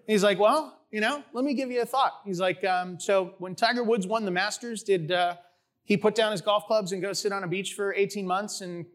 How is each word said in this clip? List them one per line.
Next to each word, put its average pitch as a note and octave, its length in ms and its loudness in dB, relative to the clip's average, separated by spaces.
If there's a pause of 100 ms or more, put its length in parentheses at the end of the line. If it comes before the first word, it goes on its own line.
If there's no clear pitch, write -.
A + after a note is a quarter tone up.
He's G#3+ 160 4
like, G3+ 160 4
"Well, C4 400 4 (140)
you G#3+ 80 -6
know, C4+ 320 0
let B3 140 -2
me D4 80 0
give B3 180 -4
you B3 100 0
a A#3 40 0
thought." C4 400 0
He's F#3 160 -4
like, F#3 240 0
um, F3+ 340 -2
"So F#3+ 380 0
when F3+ 180 -10
Tiger A#3+ 280 2
Woods A3 220 2
won G#3+ 200 -2
the F#3+ 60 -2
Masters, G#3 520 -4
did, F3+ 300 0
uh, F3 240 0 (480)
he G#3 100 2
put G#3 180 2
down G#3+ 200 2
his F3+ 80 -4
golf G#3 240 2
clubs G#3+ 260 0
and F#3+ 100 -6
go G3 120 -4
sit G3+ 180 -4
on G3 140 -4
a - 20 -6
beach F#3+ 260 -4
for G3+ 200 -4
eighteen G3 340 0
months G3 320 -4
and F3 340 -10